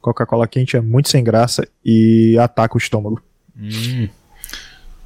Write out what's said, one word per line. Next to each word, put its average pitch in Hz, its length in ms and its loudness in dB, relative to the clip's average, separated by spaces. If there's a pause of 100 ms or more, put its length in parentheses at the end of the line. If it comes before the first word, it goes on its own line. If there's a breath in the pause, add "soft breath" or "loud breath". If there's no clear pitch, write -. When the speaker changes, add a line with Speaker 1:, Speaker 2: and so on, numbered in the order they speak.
Speaker 1:
Coca-Cola 117 480 -2
quente 127 280 -4
é 123 40 2
muito 113 280 0
sem 131 140 0
graça 113 440 0 (180)
e 113 540 4
ataca 117 360 0
o 123 40 0
estômago. 107 440 -6 (360)
Speaker 2:
Hum. 110 500 -6 (960 loud breath)